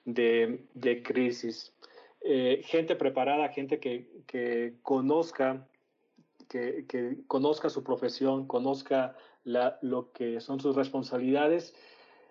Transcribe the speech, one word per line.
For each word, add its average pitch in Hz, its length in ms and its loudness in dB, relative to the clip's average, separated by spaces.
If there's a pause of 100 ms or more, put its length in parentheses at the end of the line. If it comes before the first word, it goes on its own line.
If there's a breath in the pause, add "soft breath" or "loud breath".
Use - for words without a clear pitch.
de, 117 680 2
de 123 300 0
crisis. 120 720 -2 (460 loud breath)
Eh, 131 440 2
gente 165 300 0
preparada, 139 540 0
gente 139 300 -4
que, 120 300 -6 (160)
que 120 560 -2
conozca, 135 880 0 (800)
que, 123 400 -4
que 123 380 -4
conozca 147 420 2
su 135 140 -4
profesión, 135 640 0
conozca 131 680 0 (280 loud breath)
la, 123 400 0
lo 123 280 -4
que 117 300 -4
son 135 180 -6
sus 139 160 2
responsabilidades, 135 1000 0 (560 loud breath)